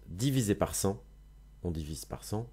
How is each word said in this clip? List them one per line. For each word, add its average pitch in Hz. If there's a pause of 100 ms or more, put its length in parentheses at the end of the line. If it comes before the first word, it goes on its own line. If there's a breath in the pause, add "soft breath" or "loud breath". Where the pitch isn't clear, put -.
divisé 110
par -
cent, 101 (600)
on 90
divise 78
par -
cent 110